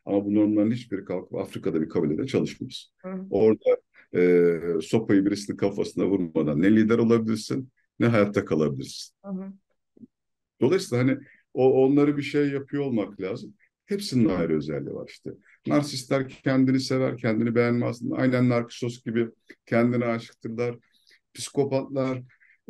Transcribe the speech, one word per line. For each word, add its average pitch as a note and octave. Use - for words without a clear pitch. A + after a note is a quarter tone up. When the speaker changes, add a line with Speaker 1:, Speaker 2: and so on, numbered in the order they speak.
Speaker 1:
Ama G2+
bu G2+
normların G#2+
hiçbiri G#2+
kalkıp -
Afrika'da E2+
bir D2+
kabilede D#2
çalışmaz. -
Speaker 2:
Hı F#3
hı. F#3+
Speaker 1:
Orada, G#2
e, F2
sopayı G2+
birisinin G2+
kafasına F#2+
vurmadan D#2+
ne G#2
lider A2
olabilirsin, A#2
ne -
hayatta G#2
kalabilirsin. C#2+
Speaker 2:
Hı G3
hı. F#3+
Speaker 1:
Dolayısıyla C#3
hani C3
o, B2+
onları C#3+
bir C#3+
şey D3
yapıyor C#3
olmak G#2+
lazım. G2
Hepsinin B2
ayrı E2
özelliği C#2+
var C2+
işte. -
Narsistler C3+
kendini C3
sever, C3
kendini A#2
beğenmez. A#2+
Aynen B2+
Narkisos A#2+
gibi A#2
kendine A#2+
aşıktırlar. A2+
Psikopatlar, C3+